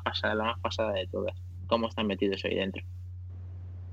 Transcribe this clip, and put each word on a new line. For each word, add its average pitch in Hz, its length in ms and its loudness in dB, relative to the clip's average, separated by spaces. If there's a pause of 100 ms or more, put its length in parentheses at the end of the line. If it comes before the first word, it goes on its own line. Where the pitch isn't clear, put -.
pasada, 107 320 2
la 107 80 2
más 113 160 0
pasada 110 340 0
de 92 140 0
todas, 95 260 -2 (320)
cómo 113 220 4
están 110 180 0
metidos 95 400 4
ahí 92 80 2
dentro. 95 300 2 (1080)